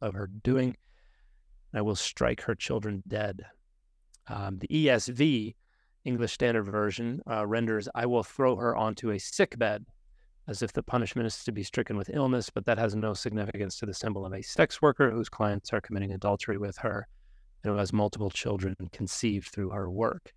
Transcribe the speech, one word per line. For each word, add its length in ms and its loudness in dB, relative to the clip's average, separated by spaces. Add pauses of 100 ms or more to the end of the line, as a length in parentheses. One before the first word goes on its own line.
of 120 -4
her 140 -4
doing. 480 2 (1000)
I 60 0
will 160 2
strike 460 0
her 120 -2
children 540 -4
dead." 340 -4 (840)
Um, 300 -6
the 180 -6
E 120 6
S 200 6
V, 480 2 (480)
English 280 0
Standard 320 2
Version, 640 -2
uh, 160 0
renders, 480 0
"I 140 0
will 160 4
throw 320 2
her 220 2
onto 340 0
a 80 0
sick 400 0
bed," 260 0 (640)
as 140 -4
if 100 -2
the 100 -2
punishment 440 0
is 160 -6
to 80 -2
be 140 -4
stricken 320 -2
with 160 -4
illness, 380 0
but 140 -4
that 140 4
has 160 2
no 200 0
significance 640 -4
to 80 -6
the 80 -6
symbol 300 -4
of 80 -6
a 100 -8
sex 380 2
worker 300 6
whose 180 -2
clients 440 0
are 80 2
committing 320 -4
adultery 440 0
with 220 -4
her 300 -2 (540)
and 100 0
who 40 2
has 160 0
multiple 380 2
children 460 -2 (160)
conceived 560 -2
through 220 -4
her 200 -4
work. 460 -2